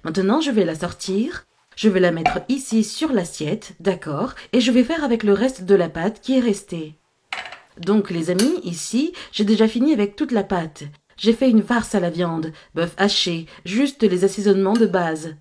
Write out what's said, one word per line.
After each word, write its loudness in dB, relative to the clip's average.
Maintenant, 0
je -2
vais 2
la -2
sortir. -4
Je 2
vais 4
la 4
mettre -2
ici 0
sur -4
l'assiette, -4
d'accord, -4
et 4
je 2
vais 4
faire -2
avec 0
le 4
reste 0
de 6
la 4
pâte -6
qui 0
est 4
restée. -4
Donc 0
les -2
amis, 0
ici, -4
j'ai 0
déjà 4
fini 2
avec 0
toute -4
la 0
pâte. -6
J'ai 2
fait 2
une 6
farce -2
à 2
la -2
viande, -4
bœuf -4
haché, 0
juste 0
les 4
assaisonnements 2
de 4
base. -2